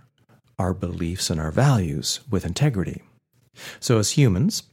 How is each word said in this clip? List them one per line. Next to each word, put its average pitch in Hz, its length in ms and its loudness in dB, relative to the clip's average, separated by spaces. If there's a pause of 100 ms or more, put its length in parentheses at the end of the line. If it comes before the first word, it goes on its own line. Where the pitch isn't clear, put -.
(580)
our 90 160 0
beliefs, 87 560 -4
and 80 100 -2
our 80 100 -2
values 95 720 2 (100)
with 95 140 0
integrity. 92 580 -2 (800)
So 117 180 2
as 104 140 0
humans, 131 600 2